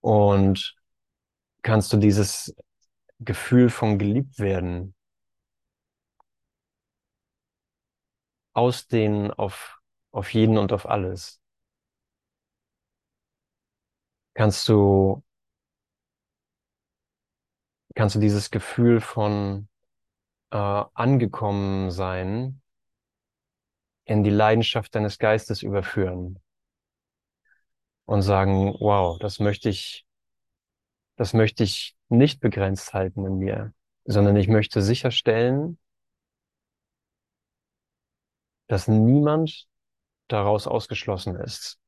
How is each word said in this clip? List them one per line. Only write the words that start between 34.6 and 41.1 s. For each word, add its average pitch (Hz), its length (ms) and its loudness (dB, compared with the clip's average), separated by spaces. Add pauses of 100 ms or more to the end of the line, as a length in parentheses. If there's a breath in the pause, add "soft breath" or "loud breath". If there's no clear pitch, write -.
sicherstellen, 123 960 0 (3000)
dass 101 220 -2
niemand 147 800 2 (600)
daraus 104 400 0
ausgeschlossen 101 680 -6